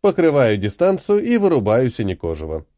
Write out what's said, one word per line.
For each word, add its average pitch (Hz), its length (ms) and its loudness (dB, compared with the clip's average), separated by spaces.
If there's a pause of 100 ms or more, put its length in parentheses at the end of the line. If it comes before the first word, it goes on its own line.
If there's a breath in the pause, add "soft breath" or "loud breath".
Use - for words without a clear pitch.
Покрываю 143 560 2
дистанцию 190 640 0
и 233 140 0
вырубаю 127 520 2
синекожего. 80 760 -6 (120)